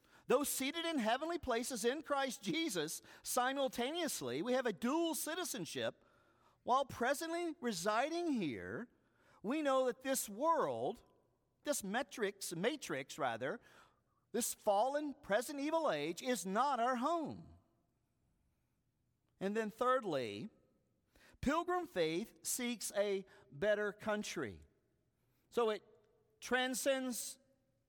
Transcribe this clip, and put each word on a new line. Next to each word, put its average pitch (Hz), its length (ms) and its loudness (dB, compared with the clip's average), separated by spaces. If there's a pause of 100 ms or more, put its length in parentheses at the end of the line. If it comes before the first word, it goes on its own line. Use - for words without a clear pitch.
(280)
Though 269 160 6
seated 320 400 -2
in 330 140 0
heavenly 269 400 0
places 233 460 -2
in 269 180 2
Christ 269 400 -2
Jesus, 196 600 0 (200)
simultaneously, 254 1200 0
we 247 100 0
have 254 140 2
a 233 60 0
dual 311 420 0
citizenship. 208 800 -2 (720)
While 262 200 4
presently 330 760 -2
residing 240 720 0
here, 139 560 -2 (540)
we 285 200 -2
know 269 240 4
that - 180 -2
this 269 240 0
world, 202 720 0 (640)
this 294 180 -2
matrix, 202 720 -4
matrix 175 640 -2
rather, 131 400 0 (760)
this 233 220 0 (100)
fallen, 262 580 2
present 240 360 0
evil 302 320 2
age 156 320 -2
is 254 220 0
not 240 340 2
our 247 180 2
home. 269 420 0 (2000)
And 202 160 -2
then 214 200 -2
thirdly, 175 720 2 (920)
pilgrim 349 520 0
faith 170 360 0 (140)
seeks 240 540 -4
a 196 280 0 (260)
better 202 400 0
country. 185 680 -4 (920)
So 233 200 2
it 208 120 -2 (580)
transcends 254 960 0 (520)